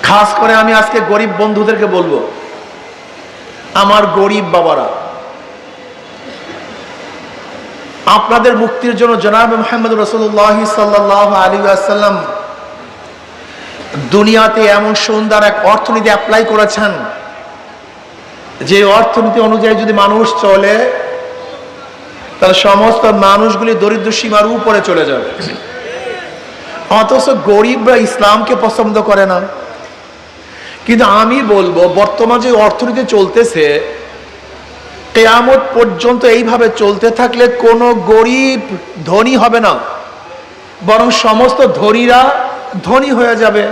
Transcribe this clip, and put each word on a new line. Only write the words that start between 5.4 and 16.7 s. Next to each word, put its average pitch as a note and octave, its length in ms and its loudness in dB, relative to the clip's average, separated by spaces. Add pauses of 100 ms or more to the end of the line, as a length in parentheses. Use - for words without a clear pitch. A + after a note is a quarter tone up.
আপনাদের A3+ 520 2
মুক্তির A3+ 380 -2
জন্য A#3 260 2
জনাব A3+ 340 2
মুহাম্মদ A3+ 380 -2
রাসূলুল্লাহ G#3+ 720 0
সাল্লাল্লাহু G#3 680 2
আলাইহি G3 280 0
ওয়াসাল্লাম G3 600 0 (1900)
দুনিয়াতে A3 540 4
এমন G#3 300 2
সুন্দর G#3+ 480 0
এক G3+ 220 0
অর্থনীতি G#3+ 400 0
অ্যাপ্লাই A3 400 2
করেছেন, G#3+ 460 0 (1700)